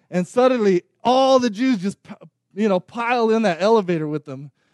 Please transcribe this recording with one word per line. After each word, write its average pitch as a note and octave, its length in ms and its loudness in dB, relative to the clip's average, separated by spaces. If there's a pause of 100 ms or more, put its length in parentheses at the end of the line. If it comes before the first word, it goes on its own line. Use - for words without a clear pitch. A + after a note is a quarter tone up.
(120)
and F3 160 -2
suddenly A#3+ 560 2 (180)
all C4 380 4
the A#3+ 100 -2
Jews A#3 280 -2
just, F#3+ 260 -6
p-, - 100 -20 (400)
you G#3 140 -2
know, F#3 100 0
pile A#3 520 -2
in A3+ 120 0
that F3 180 -2
elevator F3+ 460 0
with D3+ 200 -8
them. C#3 260 -16 (220)